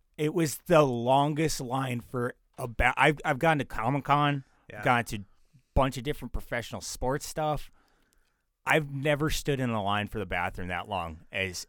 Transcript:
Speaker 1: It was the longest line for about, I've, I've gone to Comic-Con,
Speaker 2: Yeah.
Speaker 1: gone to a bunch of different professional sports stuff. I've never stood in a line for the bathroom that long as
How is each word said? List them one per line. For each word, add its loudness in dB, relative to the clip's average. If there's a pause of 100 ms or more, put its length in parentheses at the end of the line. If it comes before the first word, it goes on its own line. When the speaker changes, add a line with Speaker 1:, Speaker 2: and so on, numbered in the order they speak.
(180)
Speaker 1:
It 0
was 0 (100)
the 8
longest 2
line -4
for -4 (220)
about, 0
I've, 6
I've 0
gone 4
to -2
Comic-Con, 0 (260)
Speaker 2:
Yeah. -12
Speaker 1:
gone 2
to -8
a -8 (540)
bunch 2
of -6
different -8
professional -6
sports -4
stuff. -4 (920)
I've 2
never 0
stood 0
in 0
a 0
line 0
for -8
the -4
bathroom -4
that -6
long -6 (100)
as -4